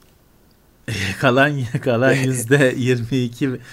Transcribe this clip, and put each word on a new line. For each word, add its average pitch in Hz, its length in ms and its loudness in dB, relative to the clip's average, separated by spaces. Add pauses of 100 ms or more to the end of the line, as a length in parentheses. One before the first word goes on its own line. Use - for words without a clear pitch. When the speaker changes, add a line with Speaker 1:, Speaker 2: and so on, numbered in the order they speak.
(880)
Speaker 1:
<laughs> 110 60 -6 (260)
Kalan, 135 420 2 (200)
kalan 131 300 2
Speaker 2:
<laughs> 135 120 0
Speaker 1:
yüzde 131 520 2
yirmi 123 420 0
iki, 123 260 -4
yirmi 127 160 -2 (120)